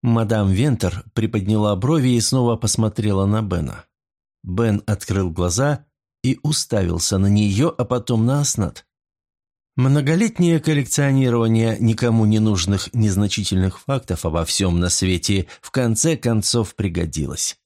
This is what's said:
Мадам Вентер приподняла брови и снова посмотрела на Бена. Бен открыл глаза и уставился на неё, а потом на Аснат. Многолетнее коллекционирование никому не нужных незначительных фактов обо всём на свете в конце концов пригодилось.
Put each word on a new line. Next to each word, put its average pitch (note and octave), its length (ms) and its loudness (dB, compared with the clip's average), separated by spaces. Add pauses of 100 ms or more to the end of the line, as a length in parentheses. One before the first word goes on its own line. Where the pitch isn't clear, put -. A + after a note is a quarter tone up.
Мадам A2 500 2
Вентер G2 520 0 (100)
приподняла G#2+ 600 0
брови B2+ 360 0
и A#2+ 100 2
снова A#2+ 360 0
посмотрела G#2 680 0
на G#2+ 160 0
Бена. E2 440 -6 (580)
Бен G2+ 420 0
открыл G2 440 -2
глаза F2+ 560 -2 (360)
и C3 200 0
уставился F#2+ 760 -2
на G2 80 2
неё, G#2 500 2
а B2 80 -2
потом A#2 400 0
на C#3 160 0
Аснат. - 460 -4 (880)
Многолетнее D#3+ 840 2
коллекционирование B2 1200 2
никому A2+ 460 2
не G#2+ 120 4
нужных G2+ 560 0
незначительных G2 840 0
фактов B2+ 440 -4
обо E2 200 0
всём F2 340 0
на F2 100 0
свете F#2 580 0 (140)
в - 100 -18
конце C3 460 0
концов A2+ 600 -2
пригодилось. D#2+ 880 -4